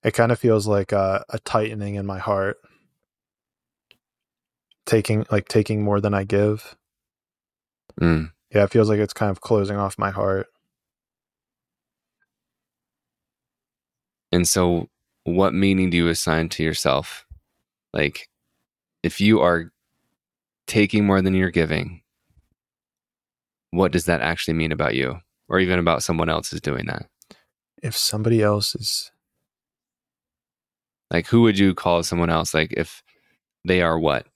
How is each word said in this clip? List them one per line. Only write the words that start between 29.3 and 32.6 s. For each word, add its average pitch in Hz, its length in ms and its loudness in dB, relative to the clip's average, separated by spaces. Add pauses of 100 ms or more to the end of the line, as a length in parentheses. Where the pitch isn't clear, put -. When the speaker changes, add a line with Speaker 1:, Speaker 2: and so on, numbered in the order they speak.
Speaker 2:
Like, 85 160 -2
who 117 160 4
would 110 140 4
you 98 180 4
call 87 280 0
someone 85 280 -2
else? 80 220 -2
Like, 78 220 0